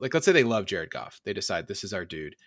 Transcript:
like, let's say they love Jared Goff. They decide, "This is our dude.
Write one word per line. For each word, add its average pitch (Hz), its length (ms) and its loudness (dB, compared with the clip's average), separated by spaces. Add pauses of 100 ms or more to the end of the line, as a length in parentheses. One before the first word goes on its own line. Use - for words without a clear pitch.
like, 127 140 -2
let's 160 120 2
say 190 60 8
they 151 100 8
love 113 240 2
Jared 85 240 -4
Goff. - 340 -10
They 104 80 -4
decide, - 360 -4
"This - 160 -8
is 101 100 -6
our 90 100 -4
dude. 78 300 -10 (120)